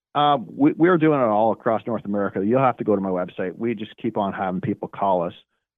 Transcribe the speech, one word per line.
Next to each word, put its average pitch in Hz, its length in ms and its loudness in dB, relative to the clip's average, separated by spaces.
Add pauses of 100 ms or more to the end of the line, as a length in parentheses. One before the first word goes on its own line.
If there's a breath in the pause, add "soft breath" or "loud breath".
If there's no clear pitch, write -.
(120)
Uh, 147 320 2
we, - 280 2
we're 170 260 4
doing 151 220 4
it 127 40 2
all 107 280 2
across 107 340 -2
North 113 180 -6
America. 101 400 -2
You'll 120 160 2
have 127 180 2
to 117 60 -6
go 107 120 2
to 95 40 0
my 95 100 -4
website. 90 460 -6
We 117 200 -4
just 104 220 -14
keep 113 180 -6
on 98 160 -2
having 92 280 -4
people - 280 -6
call 95 340 0
us, 87 120 -6 (440)